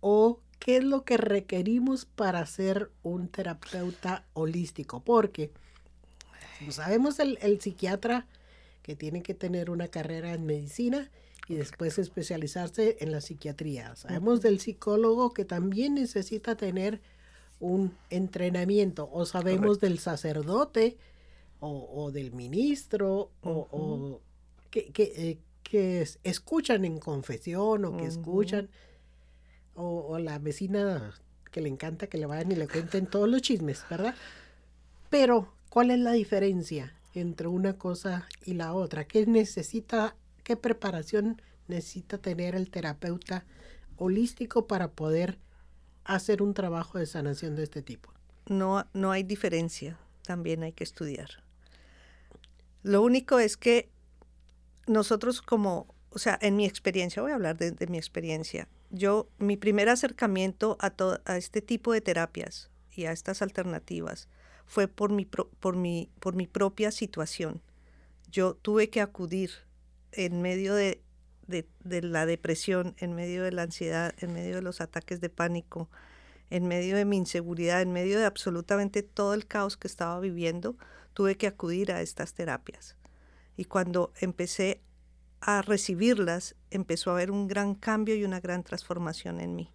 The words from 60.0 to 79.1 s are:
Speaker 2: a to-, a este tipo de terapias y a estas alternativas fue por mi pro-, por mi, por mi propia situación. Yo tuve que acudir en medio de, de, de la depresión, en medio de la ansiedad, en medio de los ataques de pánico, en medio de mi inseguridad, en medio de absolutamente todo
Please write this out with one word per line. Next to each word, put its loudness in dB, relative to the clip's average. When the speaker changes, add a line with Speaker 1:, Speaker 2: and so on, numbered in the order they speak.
Speaker 2:
a 0
to-, 0
a -2
este -4
tipo -2
de 2
terapias -4
y -6
a -2
estas -6
alternativas -6
fue 2
por -2
mi 0
pro-, -6
por 0
mi, -2
por -4
mi 0
propia 0
situación. -6
Yo 2
tuve 2
que 0
acudir -4
en -2
medio 0
de, 2
de, -6
de -2
la 0
depresión, 0
en -4
medio -4
de 0
la -2
ansiedad, -2
en -6
medio -6
de -4
los -8
ataques -8
de -4
pánico, -4
en 0
medio 0
de 4
mi 2
inseguridad, 0
en 2
medio 2
de 4
absolutamente 0
todo 0